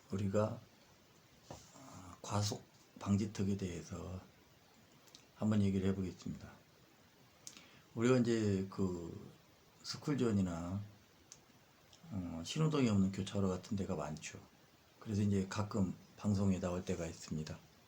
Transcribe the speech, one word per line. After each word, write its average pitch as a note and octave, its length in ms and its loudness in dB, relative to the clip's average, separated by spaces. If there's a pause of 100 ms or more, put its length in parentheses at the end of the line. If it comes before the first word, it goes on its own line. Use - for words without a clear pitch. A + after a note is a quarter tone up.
(120)
우리가, G#2 460 2 (920)
어, - 720 -18
과속 G#2 440 0 (340)
방지턱에 G2+ 580 0
대해서 F2 640 -6 (1120)
한번 G#2+ 260 4
얘기를 G2 280 4
해보겠습니다. - 600 -4 (1500)
우리가 B2 240 6
이제 A2 500 4
그 F2 600 -4 (540)
스쿨존이나, G2+ 1000 0 (1300)
어, F2 340 -6
신호등이 D3+ 420 2
없는 G2 240 4
교차로 G2 380 0
같은 F#2 260 -4
데가 F#2 220 -2
많죠. D#2 420 -8 (640)
그래서 G#2+ 200 0
이제 G2+ 280 4
가끔 G2+ 440 0 (220)
방송에 G2 460 2
나올 F2+ 240 -2
때가 E2+ 200 -2
있습니다. D#2+ 540 -6 (280)